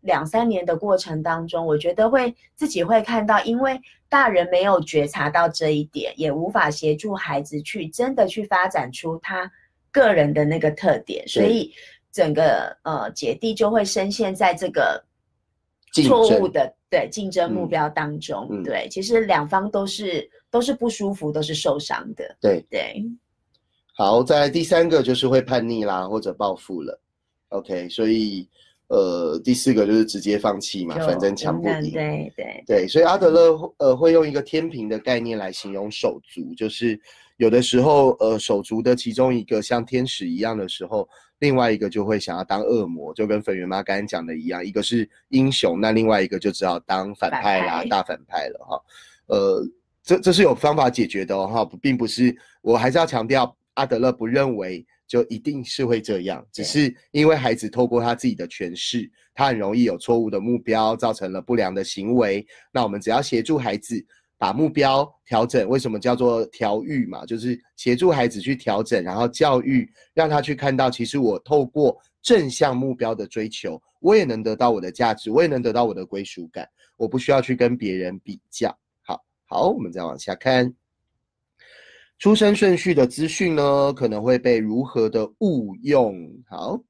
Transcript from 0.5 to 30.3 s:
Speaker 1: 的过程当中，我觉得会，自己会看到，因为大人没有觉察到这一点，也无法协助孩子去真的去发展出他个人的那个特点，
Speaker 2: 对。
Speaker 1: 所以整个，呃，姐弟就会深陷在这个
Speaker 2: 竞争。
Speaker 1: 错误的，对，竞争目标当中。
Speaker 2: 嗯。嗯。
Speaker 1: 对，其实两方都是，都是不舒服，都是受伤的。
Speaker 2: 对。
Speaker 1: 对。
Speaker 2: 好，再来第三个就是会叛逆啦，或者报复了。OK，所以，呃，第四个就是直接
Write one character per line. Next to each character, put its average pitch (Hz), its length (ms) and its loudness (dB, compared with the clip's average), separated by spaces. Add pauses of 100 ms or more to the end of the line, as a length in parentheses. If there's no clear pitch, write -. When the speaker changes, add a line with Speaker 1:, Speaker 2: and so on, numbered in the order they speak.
Speaker 1:
的 170 100 0
过 196 220 0
程 160 260 -6
当 165 240 -4
中， 170 180 -4
我 156 100 0
觉 165 180 -2
得 220 140 2
会， 247 280 0 (200)
自 302 120 -4
己 175 160 -2
会 220 180 4
看 220 240 -2
到， 214 180 4
因 233 160 -2
为 262 200 -2 (300)
大 277 180 4
人 180 240 2
没 180 120 2
有 196 180 4
觉 147 260 0
察 143 220 -4
到 170 200 2
这 160 200 -2
一 151 160 2
点， - 320 -8
也 151 140 -2
无 160 180 -2
法 190 200 2
协 151 260 0
助 202 200 -6
孩 143 260 -4
子 151 200 -8
去 160 260 -8
真 247 260 -2
的 208 140 4
去 208 160 -6
发 185 240 0
展 143 240 -4
出 165 280 -8
他 185 320 -8 (400)
个 233 220 6
人 147 200 4
的 151 120 2
那 160 140 0
个 156 100 2
特 151 300 0
点， - 260 -10
Speaker 2:
对。 - 20 -16
Speaker 1:
所 - 160 2
以 233 300 2 (380)
整 165 220 2
个， 139 500 2
呃， 131 280 -6
姐 123 220 -4
弟 220 200 -4
就 208 180 2
会 220 120 4
深 196 280 -2
陷 196 240 -2
在 185 180 2
这 180 160 -4
个 98 340 0 (880)
Speaker 2:
竞 151 160 4
争。 - 40 6
Speaker 1:
错 226 280 6
误 190 80 2
的， - 280 -2 (140)
对， 156 220 0
竞 196 180 -8
争 175 220 -2
目 175 160 -4
标 156 220 0
当 151 300 -6
中。 131 320 -8
Speaker 2:
嗯。 101 100 -6
嗯。 - 20 -8
Speaker 1:
对， 107 260 -4
其 190 120 -8
实 226 200 2
两 165 260 0
方 196 220 0
都 196 160 -2
是， 190 420 -6 (220)
都 233 100 2
是 247 140 0
不 240 160 -2
舒 196 240 -4
服， 156 180 -6
都 151 100 -2
是 151 120 -4
受 147 260 -2
伤 - 360 -6
的。 - 260 -12
Speaker 2:
对。 101 280 2
Speaker 1:
对。 78 340 -6 (920)
Speaker 2:
好， 110 300 4
再 147 160 4
来 143 100 4
第 160 140 -2
三 170 260 4
个 156 140 4
就 127 100 2
是 131 140 0
会 131 140 4
叛 127 260 0
逆 113 160 -2
啦， 92 240 -2
或 107 120 -4
者 101 140 -6
报 98 220 -2
复 87 260 -12
了。 - 180 -12 (500)
OK， 92 400 -8
所 113 180 -2
以， 107 400 -2 (400)
呃， 87 520 0
第 123 140 0
四 127 200 2
个 107 120 4
就 104 60 2
是 110 140 4
直 101 160 -8
接 104 180 0